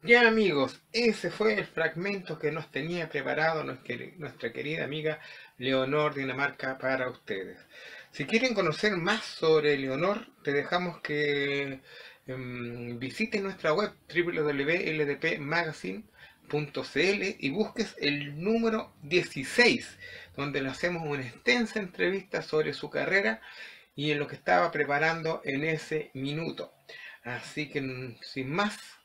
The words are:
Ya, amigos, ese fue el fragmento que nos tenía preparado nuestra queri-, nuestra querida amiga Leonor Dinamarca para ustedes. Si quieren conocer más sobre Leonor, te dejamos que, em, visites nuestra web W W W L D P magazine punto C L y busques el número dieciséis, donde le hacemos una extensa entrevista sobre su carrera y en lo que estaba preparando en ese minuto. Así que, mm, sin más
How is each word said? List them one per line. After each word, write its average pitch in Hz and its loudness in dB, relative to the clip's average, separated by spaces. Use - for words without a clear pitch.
Ya, 240 10
amigos, 180 4
ese 220 2
fue 214 2
el 196 0
fragmento 170 -2
que 151 0
nos 156 -8
tenía 160 -4
preparado 147 0
nuestra 135 -8
queri-, 123 -8
nuestra 160 -6
querida 151 -4
amiga 151 -4
Leonor 135 2
Dinamarca 135 -2
para 131 0
ustedes. 92 -8
Si - -6
quieren 226 2
conocer 190 2
más 196 0
sobre 151 4
Leonor, 151 0
te 143 0
dejamos 170 0
que, 143 -2
em, 120 -8
visites 196 -2
nuestra 190 0
web 202 0
W 170 0
W 143 2
W 160 2
L 151 0
D 139 -2
P 160 0
magazine 165 -4
punto 147 -2
C 165 2
L 202 0
y 139 0
busques 202 -2
el 147 -2
número 220 0
dieciséis, 165 4
donde 143 -2
le 135 -2
hacemos 170 -2
una 139 -2
extensa 240 0
entrevista 185 -2
sobre 151 0
su 143 -8
carrera 196 0
y 147 -2
en 147 0
lo 143 -2
que 139 -10
estaba 175 4
preparando 160 0
en 139 -2
ese 156 -2
minuto. 147 -6
Así 123 -6
que, 139 -4
mm, 127 -8
sin 131 -6
más 208 0